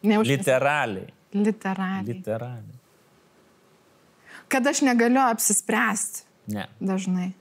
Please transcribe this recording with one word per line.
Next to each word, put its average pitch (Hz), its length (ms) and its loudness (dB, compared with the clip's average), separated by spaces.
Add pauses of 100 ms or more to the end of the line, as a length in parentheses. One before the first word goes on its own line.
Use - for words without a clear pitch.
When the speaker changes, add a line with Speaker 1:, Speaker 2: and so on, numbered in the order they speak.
Speaker 1:
Neužknisa. 202 360 2
Speaker 2:
Literaliai. 131 680 0 (240)
Speaker 1:
Literaliai. 196 720 -2
Speaker 2:
Literaliai. 113 760 -8 (1700)
Speaker 1:
Kad 262 200 0
aš - 160 2
negaliu 247 400 4
apsispręsti - 1000 0 (220)
Speaker 2:
Ne. 104 200 -6 (100)
Speaker 1:
dažnai. 190 540 -2 (100)